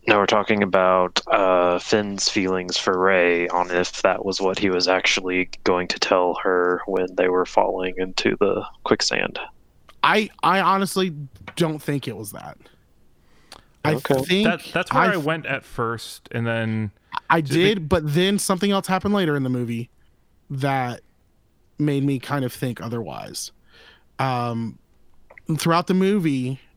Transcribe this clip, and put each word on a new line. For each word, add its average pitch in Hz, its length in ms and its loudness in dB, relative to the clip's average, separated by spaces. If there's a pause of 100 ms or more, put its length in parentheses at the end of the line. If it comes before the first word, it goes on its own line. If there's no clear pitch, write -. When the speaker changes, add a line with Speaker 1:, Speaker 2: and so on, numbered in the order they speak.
Speaker 1:
No, 107 120 4
we're 98 80 4
talking 104 360 2
about, 92 640 4
uh, 90 540 4
Finn's 101 480 0
feelings 92 500 -2
for 95 200 0
Rey 87 500 4
on 90 220 -2
if 90 320 -2
that 95 220 2
was 98 160 -2
what 92 180 0
he 98 120 0
was 90 180 0
actually 92 640 0 (140)
going 90 240 0
to - 100 -6
tell 90 440 2
her 90 440 0
when 92 300 -2
they 92 120 2
were 90 160 2
falling 92 540 0
into 95 420 -2
the 98 240 0 (200)
quicksand. - 540 0 (640)
Speaker 2:
I, 202 280 2 (120)
I 180 180 4
honestly 190 500 0 (460)
don't 156 240 -2
think 143 280 -4
it 110 80 -10
was 104 160 -12
that. - 240 -14 (1300)
I 151 120 2
Speaker 1:
Okay. 135 260 0
Speaker 2:
think 185 240 2
Speaker 3:
That, - 160 0 (100)
that's 180 200 -2
where 156 100 4
Speaker 2:
I 190 60 4
Speaker 3:
I 214 60 2
Speaker 2:
th- 160 100 -2
Speaker 3:
went 156 220 -4
at 135 180 -6
first, - 680 -6
and 117 140 -2
then 110 440 -2 (400)
Speaker 2:
I 165 100 4
Speaker 3:
Did 139 120 -2
Speaker 2:
did, 190 260 4
Speaker 3:
they - 20 -4
Speaker 2:
but 151 340 0
then 190 240 2
something 196 320 0
else 196 160 0
happened 190 280 0
later 170 220 2
in 139 60 0
the 127 80 -2
movie 120 400 -4 (600)
that 131 520 -2 (760)
made 143 240 0
me 139 160 0
kind 139 260 -4
of 123 80 -4
think 123 280 -6
otherwise. 80 720 -8 (680)
Um, 120 600 -4 (800)
throughout 165 280 2
the 185 80 0
movie 160 680 0 (160)